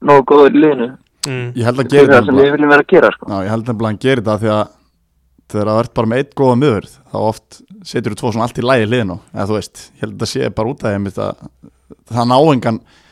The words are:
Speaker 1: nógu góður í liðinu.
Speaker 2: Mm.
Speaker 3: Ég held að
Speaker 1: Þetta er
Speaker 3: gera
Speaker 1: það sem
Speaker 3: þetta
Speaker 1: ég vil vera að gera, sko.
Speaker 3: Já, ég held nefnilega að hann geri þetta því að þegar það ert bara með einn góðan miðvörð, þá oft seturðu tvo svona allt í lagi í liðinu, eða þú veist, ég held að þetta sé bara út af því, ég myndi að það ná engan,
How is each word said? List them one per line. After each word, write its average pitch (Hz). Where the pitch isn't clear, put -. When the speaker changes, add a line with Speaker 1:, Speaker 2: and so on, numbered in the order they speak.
Speaker 1:
nógu 139
góður 143
í 143
liðinu. 131
Speaker 2:
Mm. 127
Speaker 3:
Ég 117
held 123
að 131
Speaker 1:
Þetta 135
er 143
Speaker 3:
gera 139
Speaker 1:
það 117
sem 127
Speaker 3:
þetta 135
Speaker 1:
ég 143
vil 147
vera 143
að -
gera, 127
sko. -
Speaker 3:
Já, 101
ég 98
held 113
nefnilega 113
að 110
hann 101
geri 127
þetta 107
því 110
að 107
þegar 104
það 110
ert 117
bara 113
með 123
einn 135
góðan 123
miðvörð, 120
þá -
oft -
seturðu 107
tvo 123
svona 113
allt -
í 120
lagi 123
í 104
liðinu, 107
eða 104
þú 104
veist, -
ég -
held 110
að 98
þetta 113
sé 127
bara 110
út 143
af -
því, 107
ég 101
myndi 101
að 98
það 120
ná 127
engan, 117